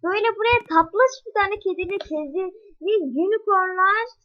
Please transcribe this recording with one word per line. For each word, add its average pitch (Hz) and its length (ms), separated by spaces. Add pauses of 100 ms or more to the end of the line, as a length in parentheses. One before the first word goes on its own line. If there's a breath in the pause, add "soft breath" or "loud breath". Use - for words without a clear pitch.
Böyle 403 240 (100)
buraya 466 220 (140)
tatlış 403 400 (120)
bir - 80
tane 403 220 (100)
kedili, 370 320
kedili 302 480 (800)
unicornlar 392 840 (180)